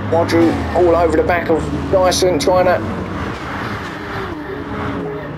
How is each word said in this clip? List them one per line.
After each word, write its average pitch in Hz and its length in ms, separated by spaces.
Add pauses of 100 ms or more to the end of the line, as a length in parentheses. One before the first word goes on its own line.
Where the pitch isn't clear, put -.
(120)
Wadru 165 400 (240)
all 170 220
over 165 180
the 160 80
back 170 260
of 160 140 (300)
Dyson, 180 460
trying 180 260
to 180 120 (2500)